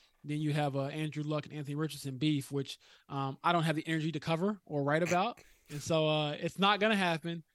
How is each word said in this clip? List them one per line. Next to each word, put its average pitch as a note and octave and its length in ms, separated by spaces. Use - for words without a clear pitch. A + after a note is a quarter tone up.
then D3+ 160
you D3+ 120
have, D3 220
uh, C#3 120
Andrew D3+ 360
Luck D3+ 220
and - 100
Anthony D3 200
Richardson C#3+ 420
beef, D3 340
which, C#3 260
um, C#3 340
I E3+ 100
don't E3+ 100
have D#3+ 140
the D#3 100
energy D#3+ 260
to D3+ 60
cover F3+ 460
or C#3+ 180
write D3+ 200
about. F3+ 380
And D3 120
so, D#3 280
uh, D3+ 300
it's - 200
not G3 220
gonna A3 140
happen. E3+ 480